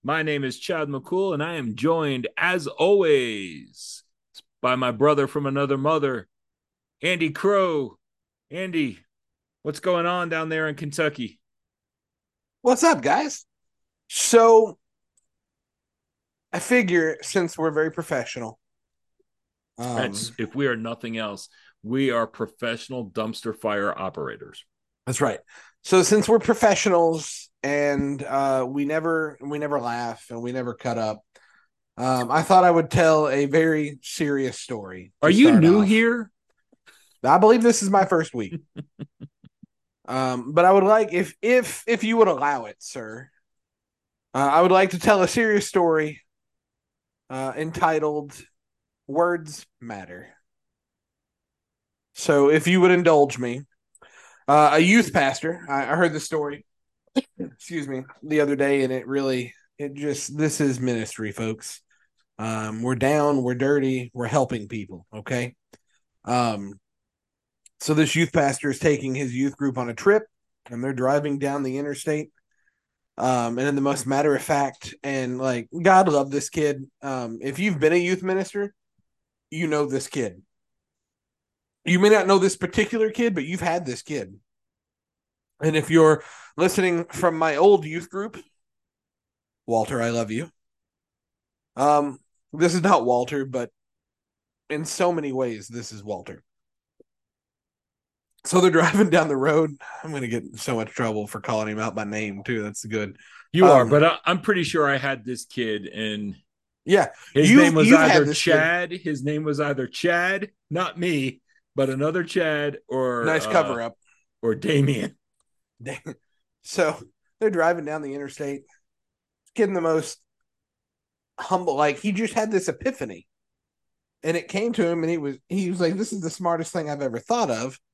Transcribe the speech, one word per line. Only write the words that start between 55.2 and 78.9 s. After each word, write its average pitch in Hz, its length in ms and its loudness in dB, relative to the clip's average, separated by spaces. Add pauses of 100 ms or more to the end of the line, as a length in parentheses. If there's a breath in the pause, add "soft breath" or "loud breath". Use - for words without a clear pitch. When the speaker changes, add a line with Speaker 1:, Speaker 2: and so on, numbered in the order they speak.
Speaker 2:
I, 139 140 -2
I 131 120 -2
heard 170 160 2
the 151 80 -8
story, 147 460 -8 (400)
<coughs> - 340 -6
excuse 165 480 -12
me, 131 160 -8 (180)
the 151 200 0
other 143 160 0
day, 139 260 0
and 131 80 -2
it 127 160 -6
really, 131 460 -4 (240)
it 143 160 -10
just, 143 440 -8
this 151 220 -2
is 135 200 0
ministry, 113 520 -6
folks. 110 500 -10 (560)
Um, 110 440 -8
we're 123 140 -2
down, 143 480 0
we're 123 120 -2
dirty, 131 580 -2
we're 120 140 -6
helping 123 400 -2
people, 98 460 -12
okay? 123 420 -8 (680)
Um, 110 480 -2 (1080)
so 156 140 -2
this 151 220 2
youth 165 180 0
pastor 143 360 0
is 127 100 -4
taking 143 360 0
his 131 180 -6
youth 135 240 -2
group 131 200 -4
on 120 120 -4
a 117 40 -8
trip, 214 300 2 (460)
and 120 140 -8
they're 135 100 -4
driving 139 460 -2
down 143 240 -4
the 131 140 -6
interstate. 147 520 -6 (880)
Um, 120 400 -2
and 135 100 -2
in 143 80 0
the 139 60 -2
most 139 240 -2
matter 139 300 2
of 123 60 -4
fact, 139 600 -4
and, 127 380 -6
like, 123 280 -4 (140)
God 190 260 6
love 139 220 2
this 139 200 -4
kid. 143 340 -2 (180)
Um, 123 400 -8
if 135 160 -8
you've 185 220 -2
been 156 140 4
a - 20 2
youth 180 260 0
minister, 190 520 -4 (760)